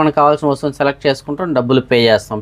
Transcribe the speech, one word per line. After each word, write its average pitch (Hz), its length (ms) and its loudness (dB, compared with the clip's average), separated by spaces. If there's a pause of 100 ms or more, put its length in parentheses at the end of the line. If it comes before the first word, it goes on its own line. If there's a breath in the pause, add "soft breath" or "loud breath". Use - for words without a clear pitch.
మనకు 151 200 0
కావాల్సిన 147 280 2
వస్తువుని 143 320 -4
సెలెక్ట్ 139 260 -2
చేసుకుంటాం, 147 520 -4
డబ్బులు 127 220 2
పే 123 180 0 (100)
చేస్తాం. 107 340 0